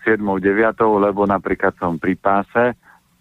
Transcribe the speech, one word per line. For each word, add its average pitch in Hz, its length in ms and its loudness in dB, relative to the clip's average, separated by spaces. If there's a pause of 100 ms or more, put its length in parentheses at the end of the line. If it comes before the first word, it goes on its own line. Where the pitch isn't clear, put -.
siedmou, 104 320 0
deviatou, 107 640 2
lebo 101 240 0
napríklad 95 520 -2
som 85 200 -4
pri 92 160 -2
páse, 101 640 -2 (420)